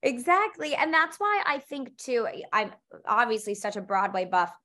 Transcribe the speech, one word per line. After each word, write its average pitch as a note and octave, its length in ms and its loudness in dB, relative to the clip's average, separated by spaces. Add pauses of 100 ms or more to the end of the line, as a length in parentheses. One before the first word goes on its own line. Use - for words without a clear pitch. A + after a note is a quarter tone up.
Exactly. D4+ 720 0
And D#4+ 180 0
that's E4 260 2
why G4+ 260 0
I C#4+ 140 0
think, C#4 380 -10
too, A#3 300 -2
I, - 160 -8 (100)
I'm - 180 0 (340)
obviously A3 500 2
such G#3 200 -4
a G#3 60 -6
Broadway F#3+ 440 0
buff, F3+ 260 2 (140)